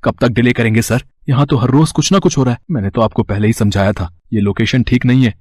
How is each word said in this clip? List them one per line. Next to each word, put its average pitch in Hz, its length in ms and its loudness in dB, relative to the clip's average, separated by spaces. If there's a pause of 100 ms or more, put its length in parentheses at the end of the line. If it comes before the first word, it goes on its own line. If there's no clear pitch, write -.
कब - 180 -4
तक 127 80 0
डिले 123 240 0
करेंगे 113 300 0
सर? 113 200 -2 (260)
यहाँ 143 180 2
तो 139 100 0
हर 120 140 0
रोज 151 220 2
कुछ - 200 -2
ना 196 60 2
कुछ 185 200 0
हो 139 40 0
रहा 123 120 0
है। 117 60 -8 (100)
मैंने 107 200 -2
तो 120 100 -4
आपको 110 220 0
पहले 101 240 -2
ही 110 60 2
समझाया 101 400 0
था, 92 160 -6 (240)
ये 110 80 0
लोकेशन 107 420 0
ठीक 123 220 0
नहीं 127 200 4
है। 110 160 0